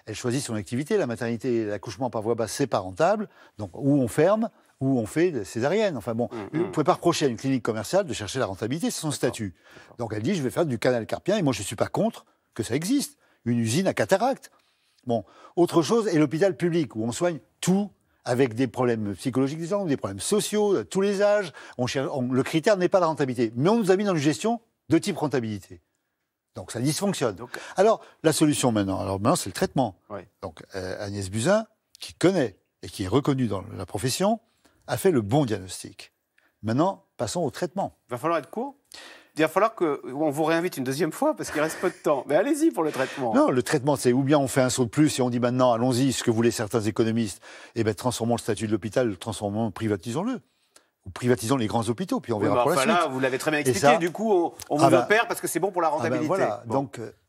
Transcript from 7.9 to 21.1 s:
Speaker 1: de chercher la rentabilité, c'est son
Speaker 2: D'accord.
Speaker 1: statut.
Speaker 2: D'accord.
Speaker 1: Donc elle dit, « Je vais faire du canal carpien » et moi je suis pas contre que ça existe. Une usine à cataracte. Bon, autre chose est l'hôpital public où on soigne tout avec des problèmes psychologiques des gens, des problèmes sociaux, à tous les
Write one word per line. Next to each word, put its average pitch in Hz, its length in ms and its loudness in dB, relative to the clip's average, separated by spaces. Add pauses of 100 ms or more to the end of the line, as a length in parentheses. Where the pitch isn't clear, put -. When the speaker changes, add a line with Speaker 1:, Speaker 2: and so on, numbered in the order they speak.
Speaker 1:
de 131 80 -4
chercher 104 240 -6
la 120 80 0
rentabilité, 120 440 -4
c'est - 100 -8
son 156 80 -4
Speaker 2:
D'accord. 139 80 -2
Speaker 1:
statut. 113 380 -2 (280)
Speaker 2:
D'accord. - 160 -20
Speaker 1:
Donc 113 160 -6
elle 107 80 -6
dit, « 175 140 0
Je 156 60 -4
vais 127 80 0
faire 156 140 0
du 127 140 -2
canal 123 280 0
carpien » 180 320 -2
et 202 40 0
moi 139 100 4
je 104 100 -4
suis - 140 -8
pas 107 120 0
contre - 360 -4 (300)
que - 80 -4
ça 113 120 -4
existe. 196 440 -2 (260)
Une 120 140 0
usine 117 280 2
à 147 80 2
cataracte. 202 560 0 (560)
Bon, 117 180 0 (320)
autre 170 260 4
chose 202 260 2
est 165 100 2
l'hôpital 156 380 2
public 165 400 0
où 110 80 -2
on 117 80 -2
soigne 170 280 -2 (200)
tout 196 300 2 (340)
avec 123 300 2
des 127 140 0
problèmes 110 460 0
psychologiques 135 440 -2
des 165 80 -6
gens, 202 200 -2
des 139 100 0
problèmes 98 240 -6
sociaux, 208 560 0
à 113 80 0
tous 180 160 -4
les 196 220 0